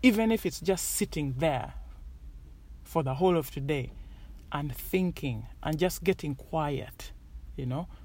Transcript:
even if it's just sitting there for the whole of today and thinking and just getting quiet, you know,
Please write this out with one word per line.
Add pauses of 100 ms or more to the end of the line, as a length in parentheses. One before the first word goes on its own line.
even
if
it's
just
sitting
there (1080)
for
the
whole
of
today (580)
and
thinking (160)
and
just
getting
quiet, (440)
you
know, (160)